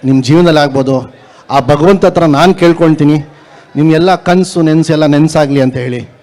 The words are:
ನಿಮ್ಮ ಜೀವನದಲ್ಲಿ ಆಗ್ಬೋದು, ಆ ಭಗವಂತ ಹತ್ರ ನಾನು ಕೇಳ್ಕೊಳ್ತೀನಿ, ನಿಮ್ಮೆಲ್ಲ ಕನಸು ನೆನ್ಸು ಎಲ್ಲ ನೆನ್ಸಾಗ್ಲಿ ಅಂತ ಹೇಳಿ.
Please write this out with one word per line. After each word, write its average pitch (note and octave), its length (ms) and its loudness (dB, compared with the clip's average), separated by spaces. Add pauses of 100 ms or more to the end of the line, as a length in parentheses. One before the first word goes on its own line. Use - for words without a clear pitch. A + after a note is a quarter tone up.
ನಿಮ್ಮ C3+ 200 2
ಜೀವನದಲ್ಲಿ D#3+ 360 2
ಆಗ್ಬೋದು, C3+ 320 -2 (600)
ಆ C#3 40 2 (120)
ಭಗವಂತ E3 380 2
ಹತ್ರ E3+ 180 0 (100)
ನಾನು F3 240 2
ಕೇಳ್ಕೊಳ್ತೀನಿ, D#3+ 560 2 (600)
ನಿಮ್ಮೆಲ್ಲ D#3+ 340 0 (160)
ಕನಸು F3+ 420 0
ನೆನ್ಸು D#3+ 260 0
ಎಲ್ಲ D#3 200 0
ನೆನ್ಸಾಗ್ಲಿ D3 500 0
ಅಂತ C3 180 -4
ಹೇಳಿ. B2 180 -8 (220)